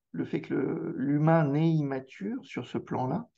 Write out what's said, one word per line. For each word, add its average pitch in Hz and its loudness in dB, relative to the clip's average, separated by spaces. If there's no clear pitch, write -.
le 156 -4
fait - -4
que - -8
le, - -2
l'humain 147 4
naît 151 4
immature 151 -2
sur - -8
ce - -6
plan-là, 131 -4